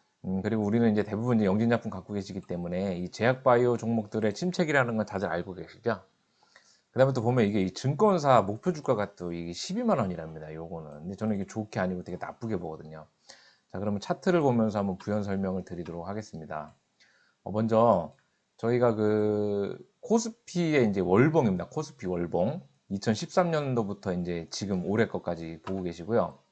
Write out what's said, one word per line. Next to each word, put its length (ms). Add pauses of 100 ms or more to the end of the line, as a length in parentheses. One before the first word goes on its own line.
(240)
음, 160
그리고 240
우리는 260
이제 120
대부분 340
이제 80
영진약품 460
갖고 240
계시기 260
때문에 560
이 140
제약바이오 680
종목들의 560
침체기라는 640
건 80
다들 240
알고 240
계시죠? 500 (880)
그다음에 200
또 80
보면 240
이게 160
이 140
증권사 680
목표 320
주가가 440
또 180
이게 180
십이만 460
원이랍니다. 560
요거는. 480
근데 120
저는 220
이게 100
좋게 320
아니고 260
되게 140
나쁘게 380
보거든요. 500 (640)
자, 80
그러면 220
차트를 400
보면서 380
한번 180
부연 280
설명을 420
드리도록 420
하겠습니다. 640 (720)
어, 80
먼저 640 (440)
저희가 380
그 800 (220)
코스피의 880
이제 100
월봉입니다. 680
코스피 380
월봉. 540 (300)
이천십삼 600
년도부터 640
이제 360
지금 340
올해 240
것까지 540
보고 200
계시고요. 560 (140)